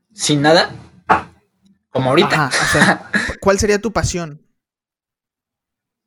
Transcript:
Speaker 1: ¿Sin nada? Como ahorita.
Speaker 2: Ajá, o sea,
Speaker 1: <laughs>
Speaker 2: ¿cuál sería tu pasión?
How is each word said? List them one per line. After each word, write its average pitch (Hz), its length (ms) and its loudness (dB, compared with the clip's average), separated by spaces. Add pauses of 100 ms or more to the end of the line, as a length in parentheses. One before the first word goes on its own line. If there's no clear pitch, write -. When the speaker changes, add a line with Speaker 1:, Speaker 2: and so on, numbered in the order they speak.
(140)
Speaker 1:
¿Sin 147 280 -2
nada? 160 320 2 (1160)
Como 131 200 -2
ahorita. 156 360 2
Speaker 2:
Ajá, 131 40 -4 (140)
o - 80 -2
sea, - 380 2 (140)
Speaker 1:
<laughs> - 160 -10
Speaker 2:
¿cuál 196 180 2
sería 208 220 0
tu 214 120 -6
pasión? 160 500 -6 (1600)